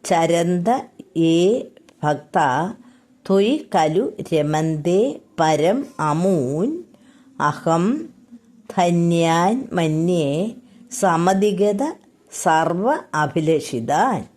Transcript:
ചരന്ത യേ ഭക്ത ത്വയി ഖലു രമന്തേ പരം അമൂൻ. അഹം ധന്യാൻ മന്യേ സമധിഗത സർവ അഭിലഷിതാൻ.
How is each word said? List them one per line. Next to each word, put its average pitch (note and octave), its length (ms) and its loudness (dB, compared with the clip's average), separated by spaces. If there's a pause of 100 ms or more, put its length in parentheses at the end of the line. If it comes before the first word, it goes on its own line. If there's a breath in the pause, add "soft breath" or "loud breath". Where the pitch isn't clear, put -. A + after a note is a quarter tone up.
ചരന്ത E3+ 640 2 (480)
യേ E3+ 460 4 (420)
ഭക്ത D3+ 340 -2 (880 loud breath)
ത്വയി G#3 480 0
ഖലു E3 380 2 (220)
രമന്തേ D#3+ 880 0 (200)
പരം D#3+ 460 2 (140)
അമൂൻ. E3 840 0 (560 loud breath)
അഹം F3 680 0 (680)
ധന്യാൻ E3+ 920 2
മന്യേ E3 840 0 (460 loud breath)
സമധിഗത G3 920 0 (500)
സർവ F3 560 0 (160)
അഭിലഷിതാൻ. D3+ 1120 -2 (120)